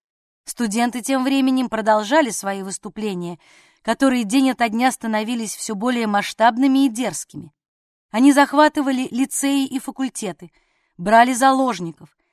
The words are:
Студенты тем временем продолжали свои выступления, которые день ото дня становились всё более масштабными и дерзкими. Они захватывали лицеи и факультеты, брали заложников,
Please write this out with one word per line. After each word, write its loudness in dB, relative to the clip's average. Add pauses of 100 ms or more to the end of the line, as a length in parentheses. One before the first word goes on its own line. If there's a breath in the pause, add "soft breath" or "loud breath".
(440)
Студенты -4
тем -2
временем 0
продолжали 2
свои -6
выступления, -8 (420 soft breath)
которые 0
день 2
ото 0
дня 2
становились -4
всё -8
более -2
масштабными 2
и 2
дерзкими. -8 (560)
Они 4
захватывали 2
лицеи -2
и -6
факультеты, -8 (460)
брали 4
заложников, 0 (160)